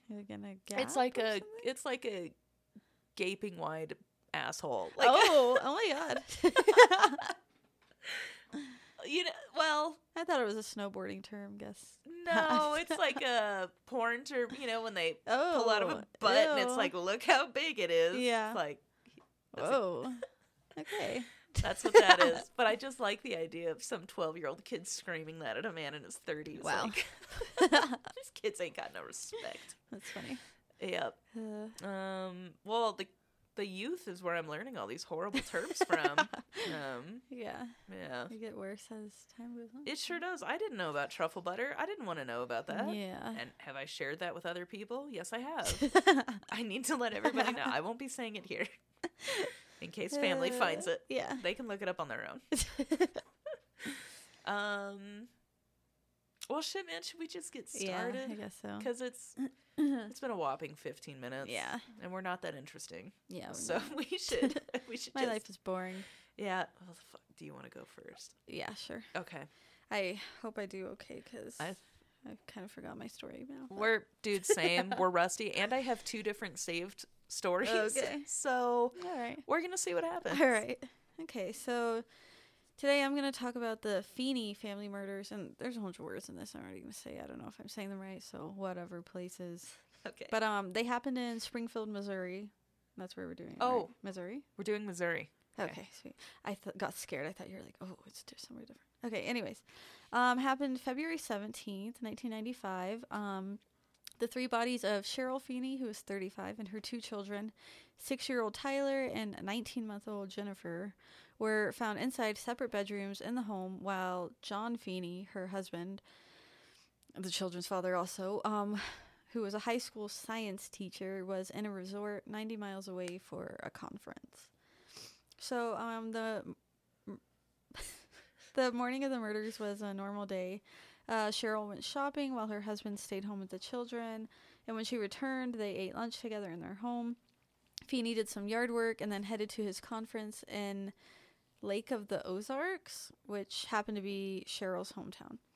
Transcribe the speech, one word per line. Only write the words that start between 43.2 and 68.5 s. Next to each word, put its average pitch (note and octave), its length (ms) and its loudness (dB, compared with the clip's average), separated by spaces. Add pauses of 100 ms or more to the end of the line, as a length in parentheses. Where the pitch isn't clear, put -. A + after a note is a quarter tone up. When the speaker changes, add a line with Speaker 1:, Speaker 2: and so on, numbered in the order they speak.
Speaker 2:
And A#2+ 200 -6
have C3+ 180 -10
I C#3 80 -4
shared D3 360 -4
that F3 140 -4
with E3+ 120 -6
other F3 180 -4
people? A3+ 460 -8
Yes, F#3 220 -6
I A3+ 80 -4
have. D4 840 6 (180)
Speaker 1:
<laughs> - 100 -12
Speaker 2:
I G#3+ 100 -2
need A3+ 240 -2
to D4 100 2
let A#3+ 160 0
everybody A#3+ 400 4
know. C#3+ 140 -2
I C3+ 140 2
won't A3 180 -4
be C4+ 100 -6
saying A3+ 280 -6
it - 100 -10
here. - 200 -2 (600)
<laughs> - 560 -4
In F3 80 -8
case G#3+ 260 -2
family C4+ 340 4
Speaker 1:
Uh, B3 40 -2
Speaker 2:
finds F3+ 320 2
it. - 220 0
Speaker 1:
yeah. C4 340 -2
Speaker 2:
They F3 120 0
can B3 140 -8
look G3 140 -4
it F#3+ 60 0
up F3+ 120 -2
on D3+ 80 -4
their A#2 220 -6
own. C4 100 -10 (100)
Speaker 1:
<laughs> - 580 2 (1400)
Speaker 2:
Um, G3+ 800 -4 (1200)
well, C#4+ 100 0
shit, F#4 260 -4
man, E4+ 160 -8
should E4+ 160 -10
we E4 80 -8
just D#4+ 260 -10
get - 220 -10
Speaker 1:
Yeah, F#3+ 240 -2
Speaker 2:
started? B3+ 320 -4
Speaker 1:
I G#3+ 40 -6
guess G#3 260 -10
so. G3+ 220 -8
Speaker 2:
'Cause A#3+ 180 -2
it's, B3+ 340 -8 (220)
Speaker 1:
<clears throat> - 220 -20
Speaker 2:
it's C4 420 2
been C4 100 -2
a G#3+ 60 0
whopping D3 380 0
fifteen C#3 460 -10
minutes. C3 300 -6
Speaker 1:
Yeah. E2+ 280 -2 (240)
Speaker 2:
And F3+ 100 -8
we're F#3 80 -6
not F3+ 220 -4
that E3 120 -4
interesting. C3 580 -14 (160)
Speaker 1:
Yeah, - 200 -10
we're - 60 -8
Speaker 2:
So G3 240 -2
Speaker 1:
not. - 180 -6
Speaker 2:
<laughs> - 0 -
we E4+ 220 -4
should, C#4+ 420 2 (140)
Speaker 1:
<laughs> B3 140 -4
Speaker 2:
we A#3 100 -8
should - 160 -10
Speaker 1:
My C4+ 80 0
Speaker 2:
just B3 100 2
Speaker 1:
life G#3+ 180 -4
is F#3 60 -14
boring. F#3 480 -4 (320)
Speaker 2:
Yeah. F#3 280 0 (160)
Well, F3+ 140 -18
the - 60 -20 (100)
fuck, - 120 -20 (160)
do D#3 80 -12
you D3 80 -12
wanna C3 160 -14
go - 160 -14
first? - 480 -18 (120)
Speaker 1:
Yeah, - 280 -6